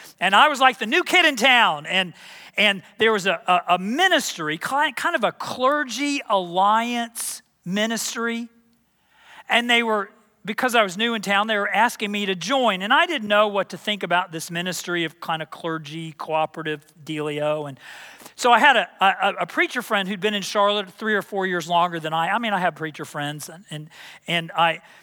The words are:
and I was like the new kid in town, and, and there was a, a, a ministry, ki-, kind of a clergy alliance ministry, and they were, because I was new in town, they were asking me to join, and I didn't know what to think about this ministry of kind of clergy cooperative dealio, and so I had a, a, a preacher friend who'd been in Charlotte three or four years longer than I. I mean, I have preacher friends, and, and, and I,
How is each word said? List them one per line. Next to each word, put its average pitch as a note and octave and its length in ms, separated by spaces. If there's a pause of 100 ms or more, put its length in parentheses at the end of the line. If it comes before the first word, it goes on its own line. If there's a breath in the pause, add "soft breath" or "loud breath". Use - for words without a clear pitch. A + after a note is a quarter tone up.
(220 loud breath)
and G3 120
I B3 140
was C4+ 140
like C4 180
the A3 60
new D#4+ 180
kid F4 220
in D4 100
town, G#3 500
and, F3+ 280 (420 loud breath)
and G3+ 260 (160 soft breath)
there A3 140
was G3 160
a, E3+ 180
a, F3+ 300
a - 20
ministry, G#3+ 800
ki-, C#4+ 380
kind E4+ 220
of A3+ 80
a A3 80
clergy C4+ 960
alliance A3 1120 (240)
ministry, A3+ 840 (1000 soft breath)
and A#3+ 200
they A#3 140
were, G#3+ 260 (360)
because A3+ 300
I A3+ 80
was F3+ 120
new A3+ 200
in G#3+ 60
town, G3+ 260
they A3 100
were G3+ 100
asking G#3 420
me G3+ 180
to F#3+ 80
join, G3 480
and G#3+ 100
I D#4+ 120
didn't C#4+ 220
know G#3 220
what G3 220
to F3+ 60
think G#3 240
about F3+ 300
this D#3+ 180
ministry F3 540
of D#3+ 160
kind D#3+ 220
of D3+ 100
clergy D#3+ 640
cooperative D#3 720 (180)
dealio, D3+ 640
and C3+ 100 (580 loud breath)
so A#3+ 160
I A#3 60
had C4 180
a, F#3+ 140 (100)
a, F#3+ 420
a F3 40
preacher C4+ 380
friend G3 260
who'd G3+ 100
been G#3 140
in G3+ 80
Charlotte G3+ 480
three G#3+ 240
or G3 80
four F#3+ 240
years F3 220
longer E3+ 320
than D#3 140
I. E3 160
I G#3 100
mean, A#3 120
I G3+ 60
have F3 160
preacher D3+ 320
friends, D3 420
and, F3 220
and, D#3 200 (380 loud breath)
and E3 300
I, E3 240 (220 soft breath)